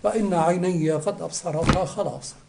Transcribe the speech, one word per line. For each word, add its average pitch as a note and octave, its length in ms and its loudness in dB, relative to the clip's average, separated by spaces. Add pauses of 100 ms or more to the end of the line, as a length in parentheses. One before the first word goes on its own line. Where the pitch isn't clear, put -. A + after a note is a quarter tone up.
فإن G#3 300 2
عيني E3+ 580 2
قد D#3 300 -2
أبصرتا E3 640 0
خلاصا. C3+ 500 -6 (140)